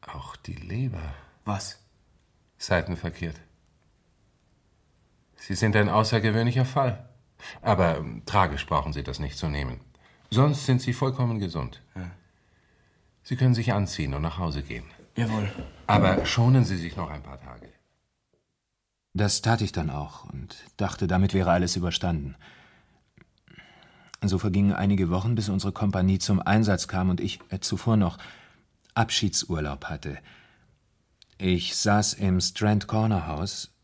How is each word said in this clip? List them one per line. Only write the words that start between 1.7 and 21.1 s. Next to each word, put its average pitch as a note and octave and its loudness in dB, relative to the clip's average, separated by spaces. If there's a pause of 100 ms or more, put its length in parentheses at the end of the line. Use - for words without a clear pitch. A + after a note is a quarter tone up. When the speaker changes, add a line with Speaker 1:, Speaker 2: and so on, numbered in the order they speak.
Speaker 1:
Seitenverkehrt. E2+ -2 (2000)
Sie - -6
sind G#2+ 4
ein G2+ 6
außergewöhnlicher A2 2
Fall. C3 -2 (540)
Aber, F2+ 2
ähm, A#1 -10
tragisch E2 2
brauchen D2+ 0
Sie D2 -6
das C2+ -8
nicht D2 -6
zu E2+ -4
nehmen. C#2 -4 (520)
Sonst C#3 2
sind B2+ 4
Sie B2 -4
vollkommen B2 -2
gesund. E2 -6 (140)
Speaker 2:
Ja. F2+ -10 (1120)
Speaker 1:
Sie B2+ -6
können B2+ 6
sich A#2 0
anziehen F2+ 0
und C#2+ -2
nach D#2+ -2
Hause D#2 -2
gehen. A#1 -10 (300)
Speaker 2:
Jawohl. A2 0 (360)
Speaker 1:
Aber F#2+ 4
schonen B2 6
Sie F#2+ -2
sich E2 -6
noch E2 -6
ein D2 -12
paar C2+ -16
Tage. B1 -18 (1400)
Speaker 3:
Das G2+ 0
tat A2+ 4
ich G2+ -2
dann D#2 -2
auch C#2+ -10
und - -14 (140)
dachte, G2 -2
damit F#2 4